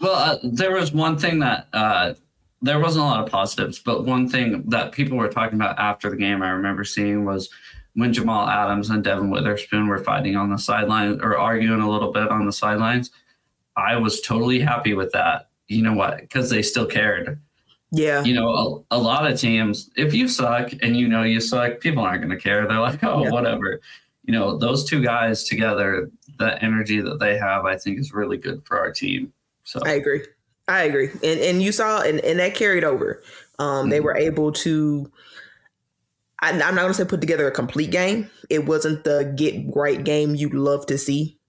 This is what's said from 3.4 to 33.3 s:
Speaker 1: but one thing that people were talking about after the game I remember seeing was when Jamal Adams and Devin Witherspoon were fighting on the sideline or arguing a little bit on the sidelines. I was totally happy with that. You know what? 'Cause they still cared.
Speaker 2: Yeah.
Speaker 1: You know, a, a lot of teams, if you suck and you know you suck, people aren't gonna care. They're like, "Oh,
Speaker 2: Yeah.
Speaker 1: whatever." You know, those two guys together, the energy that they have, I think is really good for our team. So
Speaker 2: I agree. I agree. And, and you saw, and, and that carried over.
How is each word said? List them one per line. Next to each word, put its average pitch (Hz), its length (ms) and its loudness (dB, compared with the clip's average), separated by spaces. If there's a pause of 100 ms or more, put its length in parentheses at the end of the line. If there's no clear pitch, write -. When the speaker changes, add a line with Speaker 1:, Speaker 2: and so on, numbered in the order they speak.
Speaker 1:
but - 260 -2
one 127 240 2
thing 117 400 0
that 113 240 -2
people 127 240 -2
were 110 120 0
talking 113 300 -2
about 101 200 0
after 104 320 -2
the 98 60 -6
game 101 260 0
I 92 80 -2
remember 98 340 -2
seeing 104 400 0
was 95 240 -2 (460)
when 120 180 2
Jamal 107 360 0
Adams 101 420 0
and 107 120 2
Devin 98 280 0
Witherspoon 104 580 0
were 98 140 0
fighting 98 340 0
on 101 140 0
the 98 80 -2
sideline 107 640 0
or 107 160 2
arguing 113 420 2
a 107 100 2
little 104 220 0
bit 107 160 0
on 107 180 0
the 101 60 -2
sidelines. 113 580 0 (680)
I 104 200 0
was 110 240 0
totally 120 400 0
happy 120 340 0
with 95 180 -2
that. 85 360 0 (200)
You 110 140 2
know 110 120 2
what? - 360 -2
'Cause 127 200 -2
they 110 120 2
still - 240 0
cared. 107 540 -2 (520)
Speaker 2:
Yeah. 151 320 2
Speaker 1:
You 131 100 2
know, 117 560 0
a, 120 60 2
a - 20 2
lot 131 320 2
of 117 100 -2
teams, 110 560 0
if 151 180 2
you 254 140 4
suck 123 420 0 (120)
and 117 140 2
you 120 120 2
know 113 140 2
you 113 180 2
suck, 120 400 0
people 147 240 0
aren't 90 180 -2
gonna 92 160 -4
care. 104 300 0
They're 110 120 0
like, 139 220 -2
"Oh, 143 220 0
Speaker 2:
Yeah. 123 60 0
Speaker 1:
whatever." 113 500 -2 (440)
You 110 80 -2
know, 101 260 0
those 127 260 0
two 147 180 0
guys 117 420 0
together, 101 640 -2 (280)
the 110 240 -2
energy 110 380 0
that 92 200 -4
they 104 180 2
have, 98 260 0
I 95 120 0
think 98 220 -6
is - 140 -8
really 101 240 -2
good - 300 -8
for 90 120 -2
our - 140 -2
team. - 400 -6 (320)
So - 200 -12
Speaker 2:
I 156 80 0
agree. 143 300 0 (460)
I 185 160 2
agree. 139 240 2 (160)
And, 160 160 0
and 180 220 2
you 202 100 2
saw, 214 300 0
and, 156 180 0
and 165 180 0
that 185 160 0
carried 190 300 2
over. - 380 0 (360)